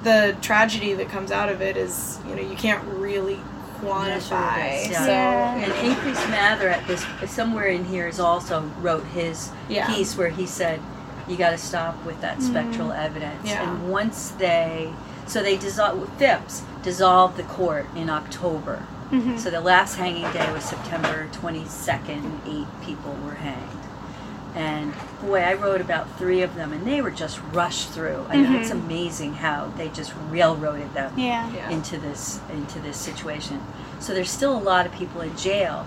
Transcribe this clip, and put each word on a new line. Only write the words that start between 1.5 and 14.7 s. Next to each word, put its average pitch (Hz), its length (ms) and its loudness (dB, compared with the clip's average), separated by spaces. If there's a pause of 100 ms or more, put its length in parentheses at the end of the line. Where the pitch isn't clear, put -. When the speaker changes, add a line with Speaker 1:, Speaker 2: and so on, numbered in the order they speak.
Speaker 1:
it 190 160 0
is, 185 420 -4 (100)
you 196 80 -6
know, 196 60 -4
you 190 120 -6
can't 202 300 2 (120)
really 196 440 -2 (420)
quantify. 190 720 0
Speaker 2:
Measure 135 320 0
this, - 20 -2
yeah. 262 140 2
Speaker 1:
So, 262 60 6
Speaker 3:
Yeah. 247 460 4
Speaker 2:
And 202 160 0 (180)
Increase 262 380 0
Mather 208 400 4
at 175 180 2
this, 180 180 -2 (220)
somewhere 226 400 0
in 180 200 2
here 180 200 -2
is 170 140 -4
also 170 500 2 (100)
wrote 165 260 2
his 165 420 -4 (200)
Speaker 1:
Yeah. - 200 0
Speaker 2:
piece 202 280 0
where 175 120 4
he 175 180 -2
said, 165 320 0 (480)
"You 180 100 -4
gotta 170 220 4
stop 165 460 -2
with 160 160 -8
that 165 180 -2
Speaker 3:
Mm. 269 40 0
Speaker 2:
spectral 160 500 0
evidence." 151 480 -4 (100)
Speaker 1:
Yeah. 202 180 -2
Speaker 2:
And 175 220 -4
once 208 480 -2
they, 165 520 2 (360)